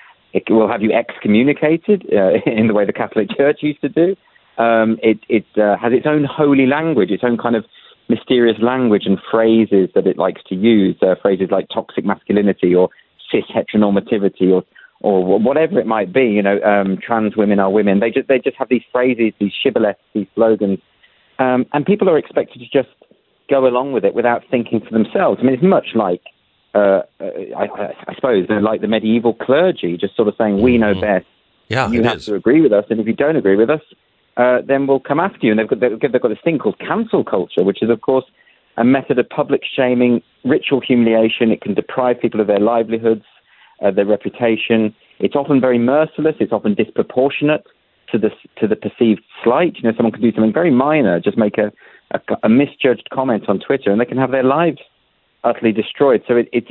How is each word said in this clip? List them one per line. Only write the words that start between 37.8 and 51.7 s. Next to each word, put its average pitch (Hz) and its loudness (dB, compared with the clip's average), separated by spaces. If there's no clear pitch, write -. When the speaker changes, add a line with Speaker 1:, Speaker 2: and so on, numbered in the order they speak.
Speaker 1:
is, 110 -2
of 113 0
course, 131 -2
a - -2
method 135 0
of - -20
public 143 -2
shaming, 123 2
ritual 135 0
humiliation. 113 2
It 107 -2
can 104 -4
deprive 123 -2
people 113 -4
of 101 0
their 101 2
livelihoods, 113 0
uh, 101 2
their 98 -4
reputation. 110 -2
It's 107 -2
often 143 0
very 123 2
merciless. 151 0
It's 101 -2
often 107 -2
disproportionate 139 -2
to 120 -2
the, 107 0
to 110 -2
the 104 0
perceived 107 0
slight. 151 2
You - -18
know, 117 0
someone 117 0
can 113 -10
do 117 2
something 110 0
very - 0
minor, 127 2
just 95 -2
make 107 0
a, 104 0